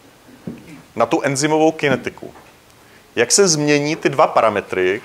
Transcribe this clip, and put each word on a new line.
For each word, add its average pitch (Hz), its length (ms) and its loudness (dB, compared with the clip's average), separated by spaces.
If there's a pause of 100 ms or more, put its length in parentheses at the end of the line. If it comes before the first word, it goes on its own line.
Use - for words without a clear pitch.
(960)
na 117 100 0
tu 165 160 0
enzymovou 156 500 0
kinetiku? - 640 -4 (840)
Jak - 160 0
se 202 160 4
změní 147 480 0
ty 165 120 0
dva 147 180 2
parametry, 101 800 0